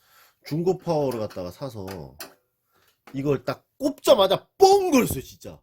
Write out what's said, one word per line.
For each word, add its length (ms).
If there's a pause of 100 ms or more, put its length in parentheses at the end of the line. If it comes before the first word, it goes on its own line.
(440)
중고 340
파워를 400
갖다가 320
사서 640 (960)
이걸 320
딱 220 (120)
꼽자마자 680 (100)
뻥 360
그랬어요, 300
진짜. 400